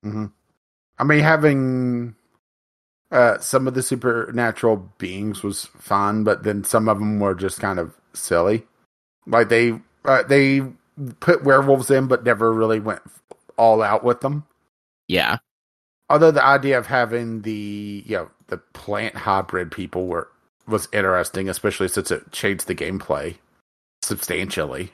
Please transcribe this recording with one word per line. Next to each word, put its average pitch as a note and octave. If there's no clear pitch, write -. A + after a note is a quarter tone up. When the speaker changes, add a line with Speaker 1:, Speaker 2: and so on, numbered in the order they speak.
Speaker 1:
Mm-hmm. G#2+
I B2+
mean, D3
having, C3
uh, A#2+
some C3
of B2+
the B2+
supernatural A#2
beings G2
was G2+
fun, G#2
but G#2
then G2+
some A2
of G#2
them G#2
were G2
just F#2
kind G2
of E2+
silly. F#2+
Like, A2
they, A#2
uh, C3
they C#3
put E3
werewolves C#3
in, C3+
but B2
never A2+
really A2
went G#2
all A2
out G#2+
with B2
them. D3
Speaker 2:
Yeah. E2+
Speaker 1:
Although D#3
the C#3
idea C3+
of A2
having A#2
the, G#2
you G#2
know, E2+
the F#2
plant G#2
hybrid F#2
people F2+
were, E2+
was G#2+
interesting, F#2+
especially F#2+
since -
it -
changed -
the F2+
gameplay D#2+
substantially. F2+